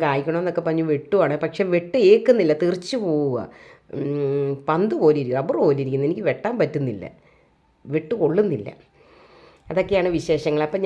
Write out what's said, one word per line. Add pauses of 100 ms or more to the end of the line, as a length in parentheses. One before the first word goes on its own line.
കായ്ക്കണമെന്നൊക്കെ
പറഞ്ഞ്
വെട്ടുവാണ്.
പക്ഷെ (120)
വെട്ട് (140)
ഏക്കുന്നില്ല,
തെറിച്ച്
പോവുക. (580)
ഉം, (160)
പന്ത്
പോലെ
ഇരിക്കും,
റബ്ബർ
പോലെ
ഇരിക്കുന്നു.
എനിക്ക്
വെട്ടാൻ
പറ്റുന്നില്ല, (920)
വെട്ട്
കൊള്ളുന്നില്ല. (1040)
അതൊക്കെയാണ്
വിശേഷങ്ങൾ.
അപ്പം